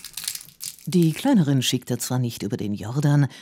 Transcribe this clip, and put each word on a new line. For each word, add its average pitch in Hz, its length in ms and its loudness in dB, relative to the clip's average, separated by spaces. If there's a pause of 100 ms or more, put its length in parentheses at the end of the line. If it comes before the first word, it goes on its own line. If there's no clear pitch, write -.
(880)
Die 160 260 4
kleineren 147 500 2
schickt - 280 -2
er 120 80 -2
zwar 127 200 -4
nicht 120 240 -4
über 101 140 -4
den 101 180 -4
Jordan, 143 520 2 (160)